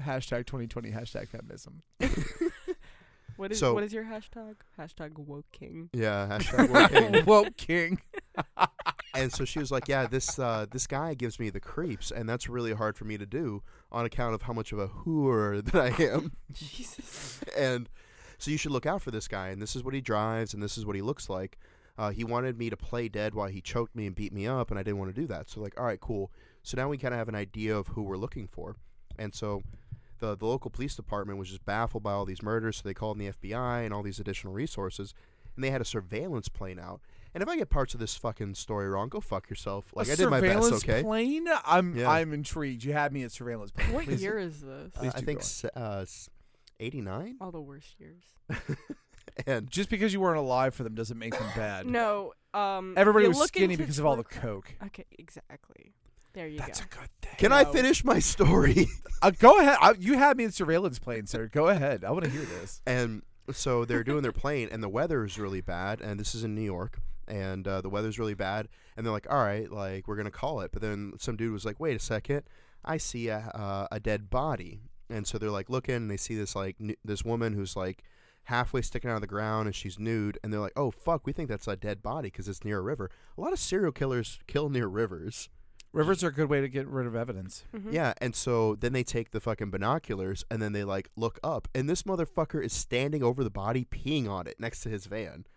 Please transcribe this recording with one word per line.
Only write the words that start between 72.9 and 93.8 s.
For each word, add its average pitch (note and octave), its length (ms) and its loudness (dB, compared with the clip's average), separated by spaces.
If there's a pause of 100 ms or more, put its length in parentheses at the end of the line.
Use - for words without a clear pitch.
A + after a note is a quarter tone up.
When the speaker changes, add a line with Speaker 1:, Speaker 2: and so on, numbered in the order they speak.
Speaker 3:
see A#2 320 -4
a, G#2+ 80 -2 (180)
uh, G2 340 -4
a A2 100 -6
dead G#2 300 -2
body." A#2+ 520 -2 (280)
And G#2+ 160 -4
so - 140 -2
they're, G#2+ 100 0
like, G2 200 -4
looking, B2+ 260 0
and A#2 160 -2
they G2+ 60 -2
see - 180 -6
this, G#2 200 -4
like, G2 240 -4
n-, A2 240 -4
this G#2 200 -4
woman A2+ 300 0
who's, G2 220 -4
like, F#2 280 -4 (400)
halfway B2 400 0
sticking - 260 -4
out A2+ 60 0
of G#2+ 60 -2
the G#2 60 -4
ground, A2 400 -2
and G2 80 -2
she's F#2 220 -8
nude, G#2+ 460 -2
and G#2+ 100 -4
they're G#2 60 -2
like, G#2 160 -4
"Oh, C3+ 160 0
fuck, - 340 -2
we C#3 60 -2
think C#3+ 180 -6
that's G#2+ 200 -6
a G2+ 80 -2
dead G#2 260 -6
body B2 260 -6
'cause F#2 200 -10
it's G2 160 -10
near G#2 140 -2
a - 20 -2
river." A2 280 -4 (280)
A C#3 40 -8
lot D#4+ 120 -2
of F4+ 60 -2
serial F#3 340 0
killers B2+ 520 -2
kill D3 240 0
near B2+ 180 0
rivers. F#2+ 640 -4 (440)
Speaker 1:
Rivers E3+ 320 2
are - 20 2
a D3 60 0
good C#3+ 160 2
way C#3+ 100 4
to C#3 80 2
get C3 200 -4
rid C3 200 -2
of A2+ 80 -4
evidence. A2+ 480 -6 (100)
Speaker 2:
Mm-hmm. G#3+ 200 -10
Speaker 3:
Yeah, D3+ 240 2
and B2 180 -2
so A2+ 400 2
then A#2 160 0
they C3 120 2
take A#2 280 -2
the A2 80 -4
fucking G#2+ 320 -2
binoculars, G2 800 -2
and A2+ 100 -2
then G#2+ 120 0
they, G#2 100 -2
like, G2 320 -4
look A2 260 -2
up, D3+ 320 -4
and C3+ 160 0
this F3 140 0
motherfucker E3+ 580 -2
is - 120 -4
standing C#3 500 0
over B2 220 2
the A2 40 -2
body, G#2+ 360 -2